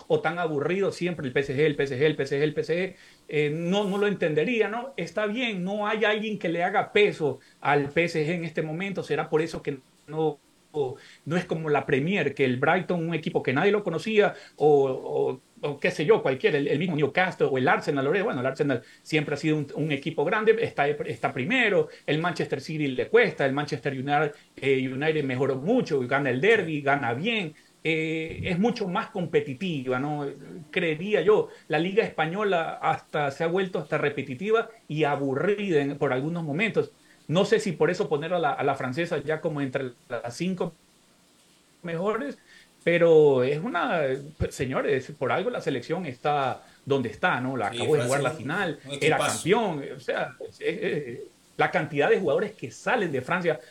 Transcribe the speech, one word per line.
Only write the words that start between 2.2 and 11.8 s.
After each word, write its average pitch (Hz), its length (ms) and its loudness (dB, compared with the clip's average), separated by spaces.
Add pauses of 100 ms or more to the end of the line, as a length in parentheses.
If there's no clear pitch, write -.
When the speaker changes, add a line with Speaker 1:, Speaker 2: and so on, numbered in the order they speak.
Speaker 1:
S 139 160 -2
G, 143 40 0
el 151 120 0
P 156 80 -4
S 156 120 -2
G. 185 220 -4 (320)
Eh, 151 260 0
no, 175 300 0
no 196 140 -2
lo 202 80 2
entendería, 196 600 0
¿no? 240 280 -8
Está 190 300 -4
bien, 214 360 -4
no 208 240 -4
hay 214 200 0
alguien 214 320 0
que 185 100 -4
le 170 160 0
haga 196 280 0
peso 165 480 4 (200)
al 143 300 2
P 170 140 4
S 170 220 0
G 156 40 -2
en 175 140 -2
este 165 180 -4
momento. 165 400 -4
Será 147 260 -2
por 160 140 4
eso 165 200 -6
que 143 180 -6 (260)
no 151 320 -2 (840)
no 151 120 -2
es 175 80 0
como 160 260 -2
la 135 160 2